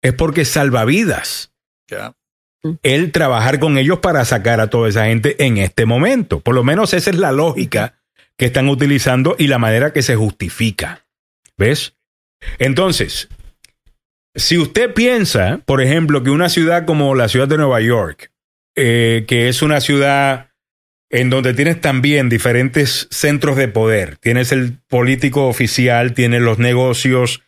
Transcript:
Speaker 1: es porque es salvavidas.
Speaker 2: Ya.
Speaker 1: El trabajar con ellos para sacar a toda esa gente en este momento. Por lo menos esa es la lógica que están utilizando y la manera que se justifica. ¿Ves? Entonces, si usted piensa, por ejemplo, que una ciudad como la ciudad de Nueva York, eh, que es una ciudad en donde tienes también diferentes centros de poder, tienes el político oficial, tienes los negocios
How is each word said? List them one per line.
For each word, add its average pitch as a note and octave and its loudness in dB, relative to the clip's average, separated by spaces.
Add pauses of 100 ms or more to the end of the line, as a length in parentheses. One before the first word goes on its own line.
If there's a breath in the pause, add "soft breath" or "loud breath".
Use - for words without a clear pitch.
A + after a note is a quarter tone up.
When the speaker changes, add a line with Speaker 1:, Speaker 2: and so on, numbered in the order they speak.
Speaker 1:
es B2+ 0
porque D#3+ -2
es C3+ 0
salvavidas. C#3 -2 (380)
Speaker 2:
Ya. G#2+ -14 (680)
Speaker 1:
El D3 0
trabajar C3 0
con D3 2
ellos D3 2
para D#3 0
sacar A#2 0
a G#2+ 0
toda A#2 0
esa G#2+ 0
gente A2+ 0
en A#2 2
este G2 0
momento. D3+ 0
Por A#2+ 0
lo B2 2
menos E3 0
esa F3+ 0
es F3+ -2
la E3+ 0
lógica C#3 -2 (420 soft breath)
que C3 0
están C3 0
utilizando C3+ 2
y D3 2
la C3+ 0
manera A#2 2
que D3 0
se B2 0
justifica. G#2+ -4 (520)
¿Ves? B2+ -2 (600 loud breath)
Entonces, C3+ -2 (1080)
si E3+ 0
usted G3 0
piensa, G#3 0
por C3+ 0
ejemplo, D3 0
que C3+ 0
una E3 0
ciudad E3+ 0
como D3 0
la A#2+ 2
ciudad C3 0
de D3+ 0
Nueva C3 2
York, A2 -2 (440)
eh, A#2 2
que A#2+ 0
es B2 -2
una D3+ 2
ciudad C#3 0 (640)
en B2 0
donde B2+ 0
tienes D#3+ 0
también C#3 0
diferentes B2 0
centros D3 -2
de C3+ 0
poder, G#2+ -2
tienes A#2+ 0
el B2+ -2 (100)
político C3 0
oficial, A#2+ 0
tienes A#2+ 0
los A2+ 0
negocios B2 0